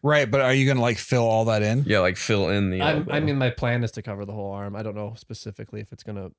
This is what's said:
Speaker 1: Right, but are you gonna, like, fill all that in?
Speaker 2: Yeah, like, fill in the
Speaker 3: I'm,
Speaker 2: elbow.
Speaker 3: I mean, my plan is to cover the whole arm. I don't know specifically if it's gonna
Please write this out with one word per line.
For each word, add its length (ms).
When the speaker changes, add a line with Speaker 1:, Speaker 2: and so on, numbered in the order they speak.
Speaker 1:
Right, 280
but 120
are 100
you 140
gonna, 160
like, 160
fill 260
all 220
that 160
in? 240
Speaker 2:
Yeah, 140
like, 180
fill 320
in 180
the 140
Speaker 3:
I'm, 160
Speaker 2:
elbow. 160
Speaker 3:
I 60
mean, 180
my 100
plan 340
is 100
to 100
cover 240
the 80
whole 180
arm. 240
I 60
don't 120
know 220
specifically 640
if 100
it's 120
gonna 360